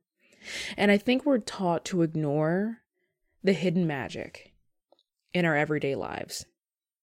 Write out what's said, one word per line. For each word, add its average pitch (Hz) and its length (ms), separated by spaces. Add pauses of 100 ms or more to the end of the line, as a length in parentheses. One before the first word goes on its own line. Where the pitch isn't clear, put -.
(760)
And 202 140
I 202 60
think 254 280
we're 269 140
taught 175 460
to 175 160
ignore 160 760 (680)
the 190 100
hidden 170 320
magic - 680 (800)
in 175 120
our 160 100
everyday 147 400
lives. - 500 (580)